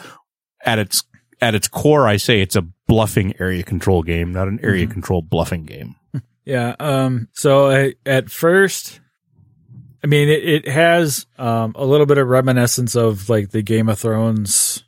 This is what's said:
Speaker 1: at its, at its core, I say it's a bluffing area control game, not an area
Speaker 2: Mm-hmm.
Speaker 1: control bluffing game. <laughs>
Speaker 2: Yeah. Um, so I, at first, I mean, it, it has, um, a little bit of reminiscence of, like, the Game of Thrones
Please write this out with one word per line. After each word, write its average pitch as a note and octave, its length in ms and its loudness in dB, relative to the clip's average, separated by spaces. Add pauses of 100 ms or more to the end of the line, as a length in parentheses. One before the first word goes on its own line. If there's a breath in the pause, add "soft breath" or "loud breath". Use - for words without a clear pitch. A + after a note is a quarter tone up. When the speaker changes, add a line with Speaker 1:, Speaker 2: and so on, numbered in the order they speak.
(640 loud breath)
Speaker 1:
at A#2 160 0
its, - 240 -4 (380)
at A2+ 140 2
its G2+ 120 -4
core, D3 400 2
I G#2 100 2
say G#2+ 240 0
it's F#2+ 140 -2
a F2 120 0 (200)
bluffing G#2+ 520 0
area F#2 240 -4
control F2+ 400 0
game, E2+ 280 -4
not F#2 160 -2
an G2+ 160 -6
area F#2+ 220 0
Speaker 2:
Mm-hmm. A2 80 -8
Speaker 1:
control F2+ 280 -4
bluffing E2 440 -4
game. - 300 -16 (180)
<laughs> C3 80 -8 (220)
Speaker 2:
Yeah. C3+ 360 -4
Um, C3 540 -2
so C#3 360 4
I, C3+ 240 2 (100)
at C3 280 -2
first, F3+ 680 0 (1040)
I D3 40 -4
mean, D3 220 2
it, D3+ 140 2
it D3+ 240 0
has, E3 600 2 (100)
um, A2+ 380 -2
a C3+ 100 -6
little D3 220 4
bit C#3+ 100 4
of C3 100 2
reminiscence B2+ 680 2
of, A2 340 0
like, G#2 220 0
the A2 100 -2
Game A2 260 0
of G#2+ 120 -2
Thrones A2 880 -2